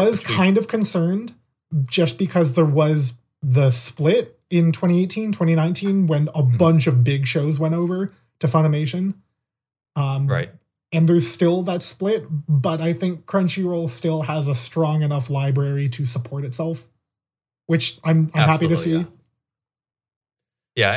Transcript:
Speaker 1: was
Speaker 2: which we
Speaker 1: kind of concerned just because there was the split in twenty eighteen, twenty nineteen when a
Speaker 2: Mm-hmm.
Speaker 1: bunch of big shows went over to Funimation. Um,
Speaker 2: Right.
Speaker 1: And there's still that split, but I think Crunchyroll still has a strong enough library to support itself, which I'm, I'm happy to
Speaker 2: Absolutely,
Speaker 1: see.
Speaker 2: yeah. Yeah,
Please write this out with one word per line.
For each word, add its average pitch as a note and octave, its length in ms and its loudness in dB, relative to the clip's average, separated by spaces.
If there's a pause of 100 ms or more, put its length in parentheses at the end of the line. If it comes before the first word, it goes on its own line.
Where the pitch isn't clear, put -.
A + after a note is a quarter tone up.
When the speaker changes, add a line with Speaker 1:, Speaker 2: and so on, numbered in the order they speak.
Speaker 1:
was A3 120 0
Speaker 2:
which - 80 -8
we - 60 -4
Speaker 1:
kind G3 220 4
of A3 100 -2
concerned G3+ 680 -2 (520)
just E3+ 320 0
because E3+ 360 0
there E3 120 4
was D3+ 480 0 (280)
the C3+ 300 2
split D#3+ 680 0 (120)
in E3+ 240 2
twenty F3 280 2
eighteen, G#3+ 300 -4
twenty E3 240 0
nineteen F3+ 500 0
when D3+ 240 2
a D#3 140 -2
Speaker 2:
Mm-hmm. B2 140 4
Speaker 1:
bunch E3 300 4
of B2 160 4
big C#3 220 0
shows D3 320 -2
went D#3+ 160 0
over F3+ 400 -2 (260)
to - 80 0
Funimation. D#3 680 0 (800)
Um, C#3 320 -2
Speaker 2:
Right. F2 240 -2 (420)
Speaker 1:
And E3 140 4
there's E3+ 200 4
still F3+ 360 0
that F3+ 180 -4
split, G3 440 -4 (240)
but D#3 320 0
I E3 120 0
think F3 320 -6
Crunchyroll F3+ 640 -2
still D#3+ 340 -4
has D3+ 240 -4
a C#3 80 0
strong D#3 480 -2
enough D3 260 -2
library C#3 600 -2
to C3+ 160 -6
support C3+ 380 -6
itself, D#3+ 440 -8 (800)
which - 360 0
I'm, D#3+ 300 2
I'm D#3 160 2
happy D#3+ 180 2
to E3 60 2
Speaker 2:
Absolutely, E3 320 0
Speaker 1:
see. - 40 -14
Speaker 2:
yeah. - 60 -20 (1600)
Yeah, G2+ 220 2